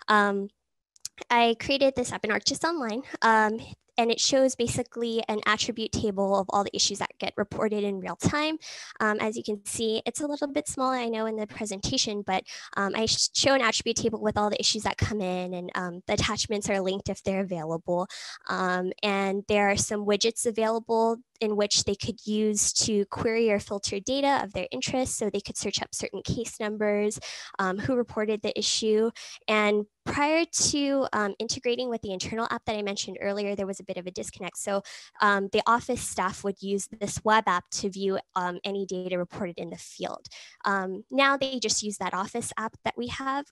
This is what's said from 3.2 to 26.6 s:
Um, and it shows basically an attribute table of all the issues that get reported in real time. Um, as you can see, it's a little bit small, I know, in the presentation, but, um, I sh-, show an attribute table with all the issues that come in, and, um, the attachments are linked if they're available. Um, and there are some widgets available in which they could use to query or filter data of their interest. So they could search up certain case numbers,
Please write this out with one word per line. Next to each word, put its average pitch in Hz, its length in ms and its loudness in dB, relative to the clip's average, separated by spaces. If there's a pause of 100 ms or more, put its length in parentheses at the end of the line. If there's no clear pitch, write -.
Um, 220 400 6 (400)
and 233 120 6
it 226 80 0
shows 262 340 6
basically 233 720 -2
an 214 160 0
attribute 220 460 0
table 196 480 2
of 190 120 0
all 202 120 4
the - 120 -4
issues - 260 0
that - 180 -4
get - 180 -4
reported 208 460 0
in 202 160 -2
real 180 160 -6
time. 302 420 0 (440)
Um, 214 180 2
as 220 180 0
you 233 60 -6
can 208 240 -4
see, 220 400 -2
it's 233 140 -4
a 294 80 -2
little 294 180 -2
bit 285 220 -4
small, 262 240 0
I 240 160 0
know, 220 180 -2
in 220 80 -2
the 214 140 -4
presentation, 208 720 -2
but, 190 220 0 (320)
um, 196 180 0
I 220 120 0
sh-, - 280 0
show 269 200 4
an 262 60 4
attribute 226 360 0
table 220 240 -2
with 214 180 0
all 208 120 2
the - 100 -2
issues 208 240 0
that - 140 0
come 214 220 0
in, 180 320 -2
and, 180 220 -8
um, 190 320 -6
the 214 60 0
attachments 208 580 -2
are 196 100 2
linked 190 280 -2
if 196 160 -6
they're 190 160 0
available. 175 680 -2 (420)
Um, 185 440 0 (100)
and 196 460 0
there 202 200 4
are 202 80 4
some 208 300 -2
widgets 208 400 0
available 226 720 2 (240)
in 214 140 2
which 208 300 2
they 202 100 0
could - 320 -8
use 214 460 2
to 208 340 2
query 226 420 2
or 208 120 4
filter 202 400 -6
data 277 420 2
of 196 100 -6
their 185 200 -4
interest. 262 440 -2
So 214 140 0
they 202 100 -2
could - 160 -8
search - 240 -2
up - 140 -6
certain - 280 -6
case - 360 -4
numbers, 208 600 0 (400)